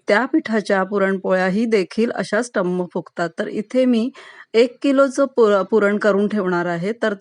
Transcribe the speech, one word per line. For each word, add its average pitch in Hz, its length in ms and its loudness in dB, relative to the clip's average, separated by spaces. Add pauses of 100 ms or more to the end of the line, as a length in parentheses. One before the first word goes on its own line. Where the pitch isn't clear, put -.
त्या 214 180 2
पिठाच्या 214 560 0
पुरणपोळ्याही 190 800 -2
देखील 220 460 -2
अशाच 214 440 -4
टम्म 180 300 -2 (100)
फुगतात. 170 440 -6
तर 214 80 -6
इथे 247 380 -2
मी 247 260 0 (440)
एक 240 280 2
किलोचं 277 420 2
पुर-, 208 380 4
पुरण 202 360 2
करून 202 300 2
ठेवणार 180 380 -2
आहे, 175 260 -4
तर 220 280 -4